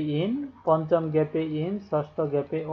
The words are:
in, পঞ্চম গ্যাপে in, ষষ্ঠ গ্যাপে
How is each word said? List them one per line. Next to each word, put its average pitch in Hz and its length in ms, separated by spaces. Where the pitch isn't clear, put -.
in, 202 100
পঞ্চম 160 400
গ্যাপে 156 260
in, 185 100
ষষ্ঠ 151 280
গ্যাপে 143 260